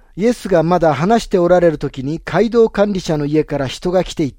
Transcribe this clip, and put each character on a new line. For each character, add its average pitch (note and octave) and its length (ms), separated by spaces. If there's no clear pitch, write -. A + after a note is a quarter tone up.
イ G3 100
エ B3 60
ス - 160
が E3+ 140
ま E3+ 180
だ D#3+ 120
話 F#3 320
し - 40
て G3 100
お F3 100
ら F3+ 120
れ E3+ 100
る D3 80
時 C3+ 240
に、 D3 220
街 G#3 260
道 A3+ 180
管 G#3 240
理 F#3 80
者 E3 160
の D3+ 80
家 D3 200
か C#3+ 140
ら C3+ 100
人 - 220
が F3+ 140
来 - 100
て E3 100
言 B2+ 80
っ - 60